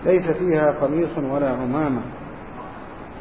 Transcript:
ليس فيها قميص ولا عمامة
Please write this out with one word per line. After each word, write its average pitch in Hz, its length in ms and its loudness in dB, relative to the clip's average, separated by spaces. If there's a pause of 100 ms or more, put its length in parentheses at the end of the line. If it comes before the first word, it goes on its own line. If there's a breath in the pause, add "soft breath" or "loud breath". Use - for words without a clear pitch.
ليس 170 260 4
فيها 156 420 4
قميص 156 460 0
ولا 139 320 0
عمامة 127 520 0 (1200)